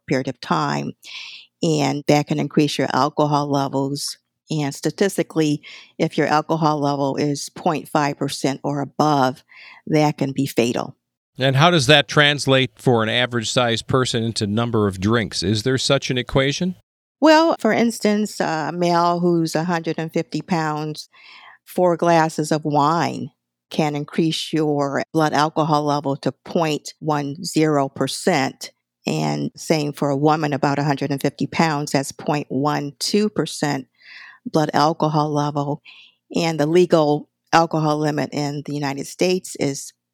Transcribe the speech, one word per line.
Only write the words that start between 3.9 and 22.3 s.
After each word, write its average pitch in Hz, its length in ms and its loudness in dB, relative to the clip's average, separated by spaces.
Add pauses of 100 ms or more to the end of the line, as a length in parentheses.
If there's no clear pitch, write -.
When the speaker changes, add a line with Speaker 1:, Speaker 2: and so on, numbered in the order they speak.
Speaker 1:
And 147 220 -2
statistically, 156 920 -2 (340)
if 160 200 -2
your 151 100 2
alcohol 156 520 0
level 143 360 0
is 143 340 -2
point - 380 -4
five 143 300 0
percent 139 460 -4
or 143 180 -4
above, 143 640 2 (440)
that 151 300 2
can 135 140 -2
be 135 160 -2
fatal. - 500 -2 (400)
Speaker 2:
And 131 180 2
how 160 160 6
does 147 160 2
that 143 200 6
translate 135 680 2
for 117 260 2
an 110 80 0
average 120 400 -2
sized 117 380 0
person 123 360 0
into 113 220 -2
number 110 420 0
of 95 120 -2
drinks? 107 420 0
Is 104 220 0
there 131 160 0
such - 320 0
an 131 80 -2
equation? 143 560 -2 (440)
Speaker 1:
Well, 320 400 6
for 220 120 2
instance, 214 680 0
a 156 320 -2
male 175 480 2
who's 170 360 2
a 156 80 0
hundred 165 340 -2
and 160 160 -8
fifty 160 300 -4
pounds, 151 640 -4 (560)
four 180 320 2
glasses 165 540 2